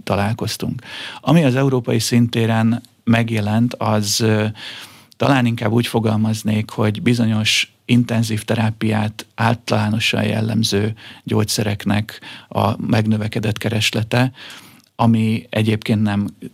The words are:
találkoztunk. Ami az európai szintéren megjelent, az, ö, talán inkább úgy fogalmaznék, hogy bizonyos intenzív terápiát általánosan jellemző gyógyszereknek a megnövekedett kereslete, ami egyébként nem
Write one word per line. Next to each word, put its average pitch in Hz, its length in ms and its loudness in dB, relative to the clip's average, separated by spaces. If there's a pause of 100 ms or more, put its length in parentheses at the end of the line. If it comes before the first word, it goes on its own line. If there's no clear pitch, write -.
találkoztunk. 101 800 -4 (400)
Ami 156 220 4
az 127 120 2
európai 127 440 2
szintéren 113 800 2 (220)
megjelent, 113 720 2
az, 107 460 0
ö, 107 260 2 (720)
talán 131 280 4
inkább 113 260 0
úgy 120 160 2
fogalmaznék, 110 800 0
hogy 107 320 -2
bizonyos 113 720 0 (120)
intenzív 113 580 0
terápiát 110 800 -2 (100)
általánosan 107 880 0
jellemző 110 720 0 (300)
gyógyszereknek 104 1000 -2 (260)
a 107 400 -2
megnövekedett 107 720 0
kereslete, 113 720 0 (640)
ami 113 540 2
egyébként 107 520 0
nem 101 260 0 (260)